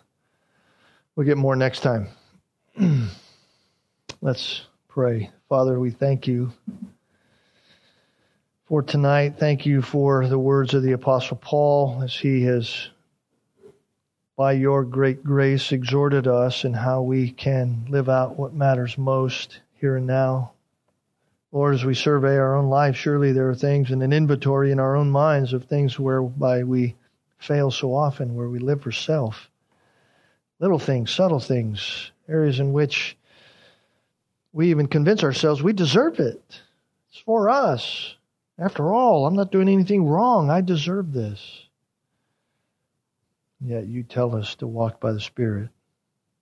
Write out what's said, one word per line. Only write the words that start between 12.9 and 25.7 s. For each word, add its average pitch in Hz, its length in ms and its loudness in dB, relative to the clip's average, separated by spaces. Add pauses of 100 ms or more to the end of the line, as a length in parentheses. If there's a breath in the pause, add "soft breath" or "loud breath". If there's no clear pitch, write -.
by 135 180 2
your 135 300 2
great 131 400 0
grace, 139 480 2
exhorted 139 560 0
us 123 380 0
in 123 80 -2
how 127 300 -2
we 127 260 0
can 123 600 -2
live 139 200 0
out 131 300 0
what 139 160 -8
matters 131 420 0
most 131 640 -4 (200)
here 135 180 0
and 127 100 -4
now. 131 440 0 (1000)
Lord, 143 240 2
as 123 100 -2
we 131 80 0
survey 139 440 2
our 135 180 2
own 139 120 2
life, 139 280 2
surely 143 360 0
there 131 180 2
are 127 60 -2
things 143 360 0
in 131 100 -2
an 131 100 2
inventory 139 600 2
in 135 80 0
our 135 160 2
own 143 160 2
minds 139 420 2
of 127 120 -4
things 143 340 -2